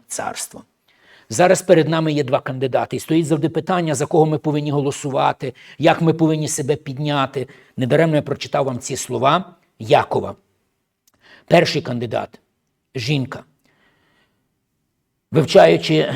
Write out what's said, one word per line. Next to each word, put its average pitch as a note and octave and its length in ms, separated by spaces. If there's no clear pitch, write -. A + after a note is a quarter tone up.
царство. - 560
Зараз F3+ 320
перед D#3+ 280
нами D#3+ 240
є D3 100
два B2+ 160
кандидати. C3 560
І A2+ 40
стоїть D#3+ 260
завжди D#3 240
питання, E3 460
за C#3+ 100
кого D#3 200
ми D#3 120
повинні D3 340
голосувати, C#3 840
як D#3 240
ми D#3+ 120
повинні D#3 340
себе D3 280
підняти. C#3 720
Недаремно D3 380
я C#3+ 60
прочитав C#3+ 440
вам B2 140
ці C3+ 160
слова C3+ 580
Якова. A2 560
Перший E3 360
кандидат – A2+ 580
жінка. C3+ 480
Вивчаючи D#3+ 840